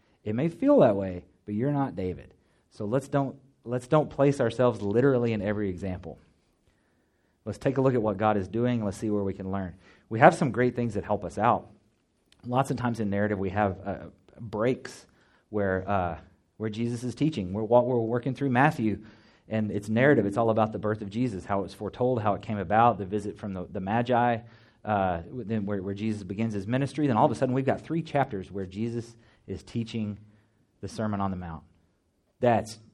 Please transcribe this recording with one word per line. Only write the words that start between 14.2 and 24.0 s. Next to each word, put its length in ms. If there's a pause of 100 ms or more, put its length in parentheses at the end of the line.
breaks 640 (440)
where, 400
uh, 280 (400)
where 120
Jesus 340
is 120
teaching. 380
We're, 100
wa-, 180
we're 180
working 360
through 140
Matthew, 500 (480)
and 240
it's 160
narrative. 380
It's 120
all 120
about 240
the 60
birth 220
of 80
Jesus, 360
how 140
it 40
was 100
foretold, 480
how 120
it 80
came 160
about, 400
the 80
visit 320
from 160
the, 180
the 80
Magi, 600 (460)